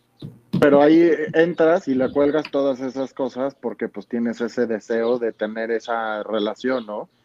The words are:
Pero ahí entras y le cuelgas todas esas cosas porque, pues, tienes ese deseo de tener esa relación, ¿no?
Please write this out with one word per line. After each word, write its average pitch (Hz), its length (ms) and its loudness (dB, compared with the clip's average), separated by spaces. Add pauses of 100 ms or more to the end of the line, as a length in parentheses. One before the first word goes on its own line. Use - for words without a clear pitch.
(600)
Pero 143 220 6
ahí 165 280 6 (240)
entras 165 540 2
y 131 60 0
le 127 180 0
cuelgas 143 380 2
todas 139 300 -2
esas 131 340 -6
cosas 135 440 -6
porque, 113 300 -6
pues, - 180 -12
tienes 117 340 -4
ese 117 260 -2
deseo 117 520 -2
de 113 140 -2
tener 110 380 -6
esa 113 520 -4
relación, 107 640 -4
¿no? 107 220 -10 (160)